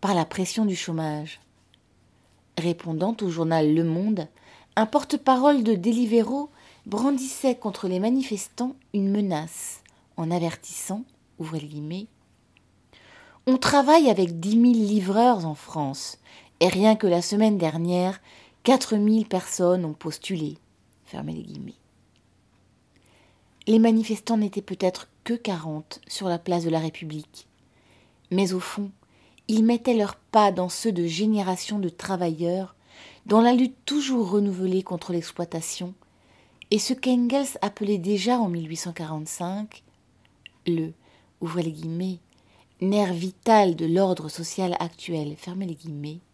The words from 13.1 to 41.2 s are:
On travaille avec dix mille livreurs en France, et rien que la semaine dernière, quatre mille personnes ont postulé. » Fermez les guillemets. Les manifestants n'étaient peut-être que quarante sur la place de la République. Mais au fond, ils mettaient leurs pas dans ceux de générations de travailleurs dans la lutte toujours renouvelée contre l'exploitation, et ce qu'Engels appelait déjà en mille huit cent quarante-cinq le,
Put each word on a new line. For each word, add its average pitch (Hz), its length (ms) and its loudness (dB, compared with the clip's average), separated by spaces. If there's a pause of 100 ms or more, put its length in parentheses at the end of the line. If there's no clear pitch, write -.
On 254 100 4
travaille 285 520 6
avec 180 300 2
dix 202 180 2
mille 233 280 6
livreurs 202 600 2
en 151 100 -4
France, - 640 -8 (400)
et 170 80 6
rien 196 280 6
que 214 120 0
la 175 140 4
semaine 208 360 2
dernière, 175 640 0 (420)
quatre 254 320 4
mille 214 300 4
personnes 180 600 0
ont 151 80 -6
postulé. » 156 640 -8 (480)
Fermez 147 280 -10
les - 100 -10
guillemets. - 300 -14 (1900)
Les 220 140 6
manifestants 226 580 2
n'étaient 208 240 -2
peut-être 185 460 -4 (160)
que 233 100 -4
quarante 165 720 -8
sur - 220 -8
la 170 100 0
place 170 280 -2
de 165 40 0
la 160 100 2
République. 156 680 -10 (840)
Mais 180 220 2
au 185 80 -2
fond, 202 320 -8 (560)
ils 220 160 4
mettaient 233 300 2
leurs 208 220 0
pas 208 360 4
dans 180 160 -2
ceux 226 240 -4
de 175 160 0
générations 196 720 -2
de 190 80 -2
travailleurs 175 880 -4 (500)
dans 208 140 6
la 240 140 6
lutte 254 320 2
toujours 269 440 0
renouvelée 190 540 0
contre 180 300 -6
l'exploitation, 170 800 -6 (800)
et 208 80 4
ce 254 140 -2
qu'Engels 254 680 0
appelait 208 380 -2
déjà 202 400 0
en 214 100 0
mille 170 180 -6
huit 160 100 -10
cent 175 160 -8
quarante-cinq 170 920 -8 (800)
le, 165 260 -2 (480)